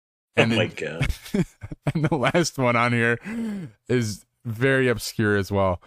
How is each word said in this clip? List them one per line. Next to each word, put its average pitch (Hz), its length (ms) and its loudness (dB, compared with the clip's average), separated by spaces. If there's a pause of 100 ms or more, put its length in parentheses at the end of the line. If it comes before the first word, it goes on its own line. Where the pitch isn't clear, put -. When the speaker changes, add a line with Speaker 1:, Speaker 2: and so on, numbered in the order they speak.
(340)
Speaker 1:
And 117 180 2
Speaker 2:
Oh 113 40 2
my 87 100 2
Speaker 1:
the, 85 80 -8 (580)
Speaker 2:
God. 190 140 2 (260)
Speaker 1:
<laughs> - 220 -4
and 151 120 -2
the 160 100 0
last 139 420 0
one 123 160 2
on 120 180 2
here 117 280 2 (680)
is 117 360 -2 (200)
very 127 440 2
obscure 107 480 0
as 98 160 0
well. 95 340 2